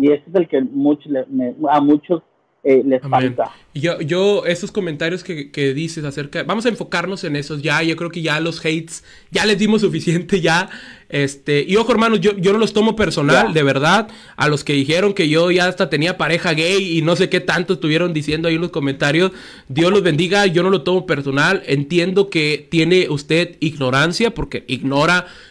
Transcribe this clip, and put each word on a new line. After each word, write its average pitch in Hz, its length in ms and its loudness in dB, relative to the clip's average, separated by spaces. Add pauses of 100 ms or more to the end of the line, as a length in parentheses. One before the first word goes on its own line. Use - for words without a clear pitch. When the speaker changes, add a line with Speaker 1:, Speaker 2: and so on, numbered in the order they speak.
Speaker 1:
Y 143 120 4
ese 147 160 0
es 165 60 -4
el 175 140 2
que 139 140 0
muchos 143 480 0
le, 131 160 -4
me, 127 280 -4 (140)
a 143 120 4
muchos, 147 420 2 (400)
eh, 135 220 4
les 131 180 0
Speaker 2:
Amén. 127 340 0
Speaker 1:
falta. 117 140 -4 (240)
Speaker 2:
Yo, 156 260 -4
yo, 185 460 0
esos 175 260 -4
comentarios 175 520 -4
que, 147 260 -10
que 139 240 -2
dices 160 300 -6
acerca, 143 400 -8
vamos 208 220 -2
a - 20 2
enfocarnos 180 560 -4
en 151 120 -4
esos 147 260 -8
ya, 151 200 0
yo 160 140 0
creo 170 140 -6
que 170 120 -10
ya 151 180 -2
los 165 200 -4
hates, 160 440 -6 (260)
ya 175 140 0
les 208 140 2
dimos 214 240 2
suficiente 175 580 0
ya, 170 280 2 (400)
este, 143 580 -2
y 185 100 2
ojo, 226 160 2
hermanos, 220 280 2
yo, 202 160 2
yo 196 160 2
no 214 60 2
los 214 140 0
tomo 214 240 2
personal, 175 520 2
Speaker 1:
Ya. 196 40 -4
Speaker 2:
de 160 100 2
verdad, 151 460 2 (280)
a 147 120 0
los 147 160 -2
que - 80 -2
dijeron 156 420 2
que 170 140 0
yo 165 220 4
ya 180 180 2
hasta 180 220 -2
tenía 165 260 0
pareja 165 380 0
gay 175 440 0
y 160 40 0
no 165 140 2
sé 180 120 2
qué 180 120 0
tanto 180 340 -2
estuvieron 165 380 0
diciendo 156 360 -2
ahí 160 80 0
en 165 40 -2
los 175 100 -4
comentarios, 147 640 0 (360)
Dios 165 240 2
los 202 100 4
bendiga, 175 440 2
yo 170 160 2
no 185 80 2
lo 190 120 0
tomo 180 240 0
personal, 147 600 0
entiendo 175 640 0
que 151 400 -2
tiene 165 380 2
usted 160 520 -2
ignorancia, 147 720 0
porque 135 320 -8
ignora 147 600 0 (240)